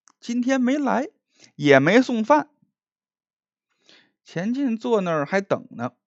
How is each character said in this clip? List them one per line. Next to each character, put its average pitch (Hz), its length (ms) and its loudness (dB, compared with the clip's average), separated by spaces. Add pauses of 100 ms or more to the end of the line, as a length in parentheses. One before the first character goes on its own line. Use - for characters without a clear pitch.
(200)
今 240 220 -6
天 262 200 -2
没 254 160 0
来， 269 300 -2 (480)
也 143 240 6
没 185 220 4
送 240 220 -2
饭。 294 260 2 (1700)
钱 196 300 -6
进 254 240 -2
坐 226 240 -2
那 175 100 -4
儿 147 140 -2
还 196 160 -2
等 - 300 -6
呢， 120 220 -10 (140)